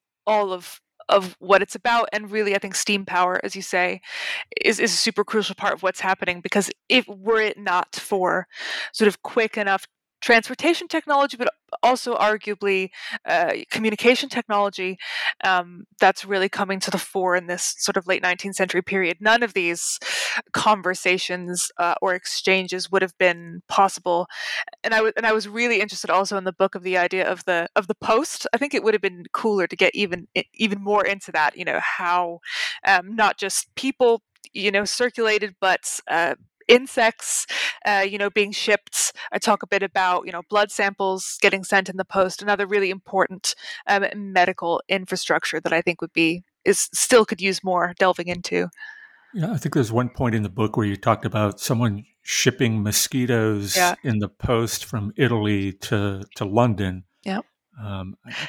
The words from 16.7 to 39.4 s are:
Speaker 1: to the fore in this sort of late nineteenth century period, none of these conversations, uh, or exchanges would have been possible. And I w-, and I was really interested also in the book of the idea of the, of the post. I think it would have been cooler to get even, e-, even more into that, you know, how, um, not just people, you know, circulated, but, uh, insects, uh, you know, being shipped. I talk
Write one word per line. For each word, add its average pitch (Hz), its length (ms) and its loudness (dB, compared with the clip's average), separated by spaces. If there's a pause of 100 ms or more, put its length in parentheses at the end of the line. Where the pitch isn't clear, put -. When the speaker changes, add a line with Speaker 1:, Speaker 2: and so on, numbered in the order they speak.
Speaker 1:
to 196 100 -4
the 196 60 0
fore 185 400 0
in 175 100 -4
this 175 300 -4
sort - 180 -2
of 185 100 -2
late 185 160 0
nineteenth 180 340 -2
century 185 260 0
period, 185 400 0
none 226 220 4
of 208 100 -2
these 170 440 -2 (540)
conversations, 180 1300 0
uh, 170 240 2
or 190 120 2
exchanges 185 800 -2
would 190 100 2
have 185 160 -4
been 170 520 -2
possible. 180 580 2 (560)
And 220 100 -2
I 220 40 4
w-, 220 180 2
and 226 100 -2
I 220 60 4
was 220 160 0
really 226 320 0
interested 208 300 -4
also 190 280 2
in 185 60 -4
the 185 80 -2
book 190 240 0
of 180 80 -12
the 185 140 0
idea 180 280 2
of 175 200 -2
the, 170 320 0
of 196 100 0
the 214 80 -4
post. - 580 0
I 214 40 2
think 285 160 -4
it 180 100 -2
would 214 100 2
have 202 80 0
been 180 300 -4
cooler 202 360 0
to - 80 -10
get 185 200 2
even, 180 400 -4
e-, 143 80 -2 (100)
even 202 300 -2
more 202 220 2
into 196 260 -6
that, 156 240 0
you 180 80 -10
know, 156 180 -2
how, 175 580 -2 (460)
um, 190 300 2
not 214 220 2
just - 380 -4
people, 247 460 2 (300)
you 208 180 -2
know, 202 140 2
circulated, 214 800 -2
but, - 480 0
uh, 165 260 0 (320)
insects, 240 800 2 (360)
uh, 196 240 2
you 202 80 -8
know, 202 140 -2
being 208 220 0
shipped. - 600 0 (200)
I 208 80 -2
talk 208 240 2